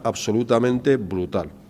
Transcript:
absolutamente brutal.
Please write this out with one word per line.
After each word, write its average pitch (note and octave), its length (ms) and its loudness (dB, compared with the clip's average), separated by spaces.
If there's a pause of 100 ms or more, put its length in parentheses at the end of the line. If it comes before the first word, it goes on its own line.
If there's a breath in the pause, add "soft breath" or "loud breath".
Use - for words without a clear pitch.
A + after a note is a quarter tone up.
absolutamente A#2+ 920 2
brutal. F2+ 520 -4 (200)